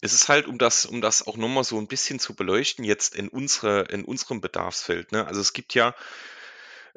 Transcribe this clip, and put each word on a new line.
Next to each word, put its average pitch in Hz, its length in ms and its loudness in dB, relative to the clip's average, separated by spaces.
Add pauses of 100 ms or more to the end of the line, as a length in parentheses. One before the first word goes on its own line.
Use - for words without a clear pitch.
es 107 100 0
ist - 160 6
halt, 147 180 6
um 127 120 -6
das, 120 280 4
um 120 140 -6
das 110 260 2
auch 107 100 -6
noch 113 120 0
mal 131 160 2
so 113 140 -2
ein 107 100 -4
bisschen 135 300 -2
zu - 180 -6
beleuchten, 107 480 0
jetzt - 320 0
in 101 120 -6
unsere, 113 580 0
in 101 180 -6
unserem 127 360 -6
Bedarfsfeld, 90 680 -4
ne? 107 160 0
Also 95 140 -6
es - 120 0
gibt - 220 -8
ja, 120 200 4 (1040)